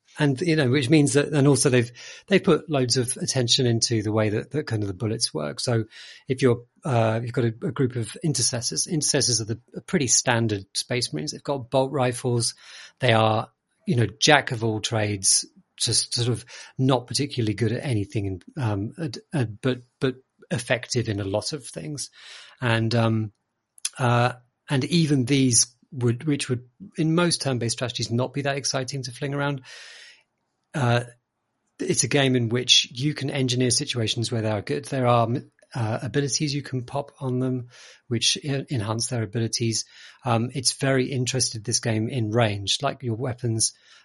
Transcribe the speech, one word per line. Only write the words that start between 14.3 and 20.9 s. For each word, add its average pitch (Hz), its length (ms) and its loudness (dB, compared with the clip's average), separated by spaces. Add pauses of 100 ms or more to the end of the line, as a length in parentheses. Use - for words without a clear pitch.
of 113 120 -4
all 107 180 0
trades, 104 640 0 (300)
just - 400 -2
sort 120 140 0
of 107 160 -2 (340)
not 131 260 2
particularly 117 480 -2
good 107 180 0
at 123 140 -4
anything, 98 560 -2 (180)
um, 107 400 -2
ad-, 139 200 -6 (140)
ad-, 113 280 -2
but, 127 220 -2 (180)
but 131 140 0 (340)
effective 117 600 -2